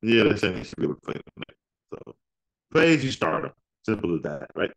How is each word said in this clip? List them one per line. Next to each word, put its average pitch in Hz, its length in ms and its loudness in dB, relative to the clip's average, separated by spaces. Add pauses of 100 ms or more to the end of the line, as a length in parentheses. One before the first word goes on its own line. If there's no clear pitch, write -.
Yeah, 113 220 6
they're - 120 4
saying 92 220 -2
he 78 60 -10
should - 120 -14
be - 80 -4
able 73 120 -2
to - 40 -20
play - 140 -8
tonight. - 420 -16 (380)
So, - 220 -18 (540)
plays, 160 320 4
you 131 80 -2
start - 360 -2
him. - 60 -10 (340)
Simple 101 280 -2
as 76 80 -2
that, 73 320 -8
right? 82 220 -2